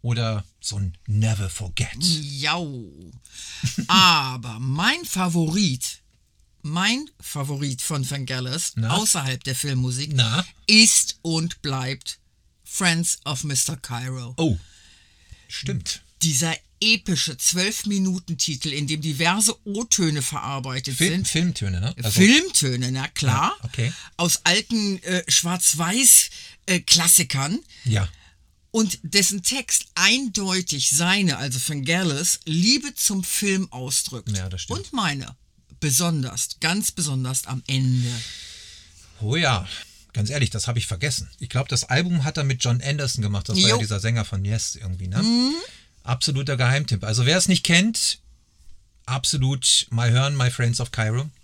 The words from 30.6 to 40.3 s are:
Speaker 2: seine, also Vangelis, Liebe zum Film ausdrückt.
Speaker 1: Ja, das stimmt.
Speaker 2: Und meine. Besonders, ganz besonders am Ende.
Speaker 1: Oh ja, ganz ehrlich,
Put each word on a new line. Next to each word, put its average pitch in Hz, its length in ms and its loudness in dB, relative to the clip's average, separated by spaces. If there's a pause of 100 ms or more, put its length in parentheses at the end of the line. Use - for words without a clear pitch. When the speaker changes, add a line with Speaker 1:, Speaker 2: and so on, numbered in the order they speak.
Speaker 2:
seine, 175 480 2
also 131 280 -4
Vangelis, 156 800 0
Liebe 233 500 0
zum 190 300 -2
Film 190 480 -2
ausdrückt. 127 640 -6
Speaker 1:
Ja, 92 140 -6
das 90 120 -8
stimmt. 302 180 -6
Speaker 2:
Und - 120 -14
meine. 156 420 -4 (460)
Besonders, 151 800 -2
ganz 180 320 0
besonders 135 540 -4
am 127 220 -8
Ende. 127 420 2 (1120)
Speaker 1:
Oh 107 140 -2
ja, 123 300 2 (460)
ganz 104 160 -2
ehrlich, 135 220 0